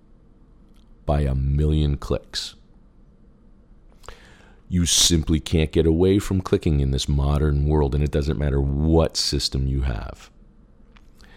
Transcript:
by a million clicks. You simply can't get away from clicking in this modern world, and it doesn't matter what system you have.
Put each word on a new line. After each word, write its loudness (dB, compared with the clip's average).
by 0
a -2
million 0
clicks. -8
You 0
simply 2
can't 0
get 2
away 4
from -2
clicking 0
in 0
this -2
modern 0
world, 0
and 0
it -2
doesn't -2
matter 0
what 2
system -2
you -2
have. -8